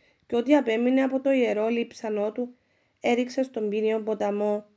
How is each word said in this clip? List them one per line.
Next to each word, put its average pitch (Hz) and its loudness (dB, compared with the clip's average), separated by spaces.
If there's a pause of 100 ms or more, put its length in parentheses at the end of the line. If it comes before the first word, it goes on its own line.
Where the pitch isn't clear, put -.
(260)
και 233 -4
ό,τι 247 4
απέμεινε 247 2
από 262 -2
το 269 0
ιερό 220 2
λείψανό 220 -4
του 247 -8 (440)
έριξε 247 0
στον 226 -4
πίνιο 214 0
ποταμό. 208 -2 (100)